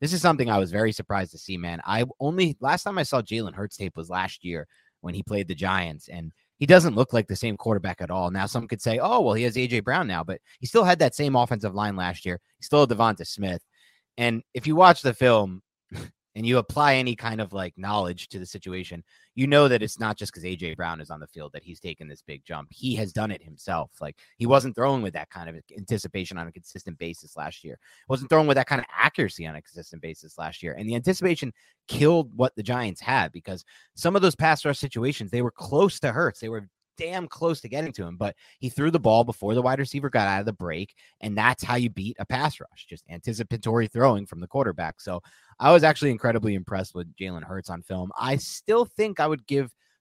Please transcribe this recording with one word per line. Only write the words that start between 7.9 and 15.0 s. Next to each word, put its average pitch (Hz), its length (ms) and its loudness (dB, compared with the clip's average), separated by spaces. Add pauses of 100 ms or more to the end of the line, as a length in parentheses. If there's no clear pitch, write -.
at 82 80 -6
all. 90 220 -2
Now, 95 140 -2
some 113 200 -4
could - 160 -8
say, 113 160 0
"Oh, 208 220 2
well, 120 140 4
he 113 100 0
has 120 140 -2
A 127 100 0
J 117 140 -2
Brown 135 260 0
now," 85 160 -4
but 90 160 -8 (180)
he 127 80 -8
still 220 200 4
had 180 140 6
that 143 140 4
same 143 220 0
offensive 110 400 0
line 101 220 -2
last 90 280 -6
year. 90 140 -6 (180)
He - 60 -20
still 147 160 4
had 135 100 6
Devonta 107 380 0
Smith. 92 340 -4 (560)
And 120 240 0 (120)
if 123 120 -8
you 156 80 0
watch 175 280 8